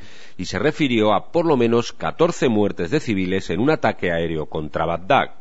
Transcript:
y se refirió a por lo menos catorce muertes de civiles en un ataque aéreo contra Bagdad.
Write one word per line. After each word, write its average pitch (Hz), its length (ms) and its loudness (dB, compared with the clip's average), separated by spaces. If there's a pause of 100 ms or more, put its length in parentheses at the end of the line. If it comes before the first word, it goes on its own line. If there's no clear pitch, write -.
(380)
y 92 80 -6
se 95 120 -4
refirió 117 560 2
a - 180 0
por 165 140 2
lo 151 120 4
menos 117 340 2
catorce 147 580 0
muertes 98 420 0
de 151 100 0
civiles 95 480 -2
en 87 100 0
un 135 100 2
ataque 107 420 0
aéreo 82 360 -2
contra 80 380 -4
Bagdad. 85 560 0